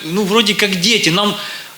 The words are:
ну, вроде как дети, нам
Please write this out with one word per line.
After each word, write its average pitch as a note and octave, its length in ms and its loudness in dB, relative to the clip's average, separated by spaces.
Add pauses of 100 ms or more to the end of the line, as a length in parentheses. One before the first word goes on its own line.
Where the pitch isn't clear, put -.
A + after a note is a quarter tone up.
ну, F3+ 220 -2
вроде G#3 280 2
как F#3+ 260 0
дети, G#3 300 2
нам G3+ 260 2 (420)